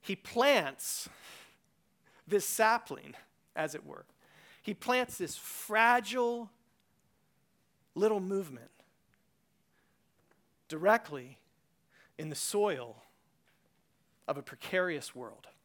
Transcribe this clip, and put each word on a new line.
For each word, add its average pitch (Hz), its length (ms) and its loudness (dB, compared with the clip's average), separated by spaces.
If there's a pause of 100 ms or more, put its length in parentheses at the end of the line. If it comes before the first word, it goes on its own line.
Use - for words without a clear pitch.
He - 160 -6
plants 233 920 2 (1160)
this 196 180 2
sapling, 220 720 0 (400)
as 156 200 -2
it - 120 -12
were. - 180 -14 (560)
He 214 140 -4
plants 247 420 0
this - 200 -6
fragile 233 1120 2 (1400)
little 208 260 2
movement 180 500 -6 (2000)
directly 156 680 2 (800)
in 156 100 -6
the 151 60 -6
soil 139 600 -2 (1300)
of 143 100 -2
a 139 60 -12
precarious 180 720 -4
world 113 320 -14 (180)